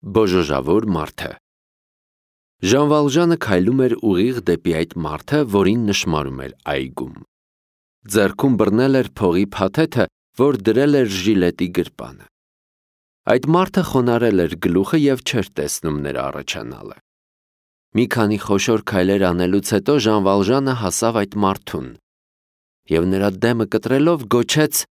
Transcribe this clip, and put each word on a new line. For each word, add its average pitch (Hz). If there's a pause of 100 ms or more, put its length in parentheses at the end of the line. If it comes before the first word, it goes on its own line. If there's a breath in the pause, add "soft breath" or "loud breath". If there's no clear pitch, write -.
(160)
Բոժոժավոր 90 (100)
մարդը։ - (1300)
Ժան 120
Վալժանը 151
քայլում 104
էր 117
ուղիղ 107 (100)
դեպի 82
այդ 82
մարդը, 80 (120)
որին 101
նշմարում 76
էր 65 (180)
այգում։ 65 (880)
Ձեռքում 104
բռնել 110
էր 131
փողի 92 (120)
փաթեթը, 117 (340)
որ 131 (100)
դրել 143
էր 110
ժիլետի 92
գրպանը։ - (1000)
Այդ 123
մարդը 185
խոնարհել 117
էր 80
գլուխը 95
և 135
չէր 107
տեսնում 73
նրա 65
առաջանալը։ 69 (960)
Մի 117
քանի 107
խոշոր 104
քայլեր 95
անելուց 90
հետո 135
Ժան 107
Վալժանը 120
հասավ 110
այդ 101
մարդուն 80 (1000)
և 82
նրա 98
դեմը 113
կտրելով 135
գոչեց. 147 (120)